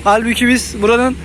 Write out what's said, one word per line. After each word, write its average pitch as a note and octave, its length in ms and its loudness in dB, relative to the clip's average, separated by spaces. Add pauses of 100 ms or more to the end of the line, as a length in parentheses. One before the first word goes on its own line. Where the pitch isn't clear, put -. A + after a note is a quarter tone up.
Halbuki A3+ 440 2
biz A#3+ 340 -2
buranın A#3+ 420 2